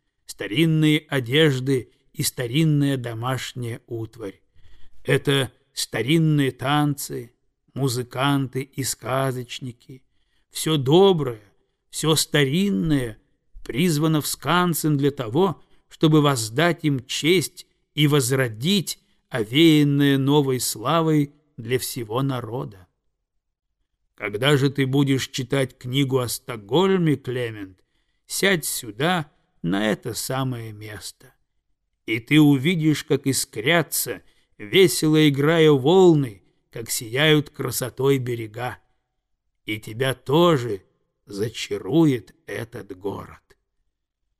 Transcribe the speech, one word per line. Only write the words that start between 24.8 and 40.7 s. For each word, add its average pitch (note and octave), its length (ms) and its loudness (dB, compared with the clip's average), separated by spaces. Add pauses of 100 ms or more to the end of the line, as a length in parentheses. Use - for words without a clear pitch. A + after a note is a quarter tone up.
будешь C3+ 440 0
читать C3+ 480 -4
книгу C3 420 -2
о B2 80 -4
Стокгольме, D3 880 0
Клемент, A2+ 680 -8 (440)
сядь F#3+ 380 -2
сюда, D3 640 -4 (320)
на G3+ 280 -2
это B2 240 -6
самое B2+ 580 -6
место. G#2+ 640 -18 (720)
И - 120 -4
ты D3 220 4
увидишь, D3+ 640 2
как - 240 -2
искрятся, C3 960 -2 (340)
весело D#3 720 4
играя D3+ 420 4
волны, D3 680 4 (300)
как A2+ 180 -12
сияют C#3+ 640 0
красотой C3 640 -2
берега. A#2+ 640 -8 (840)
И G#2+ 140 -8
тебя A#2+ 360 -4
тоже C3+ 680 0 (440)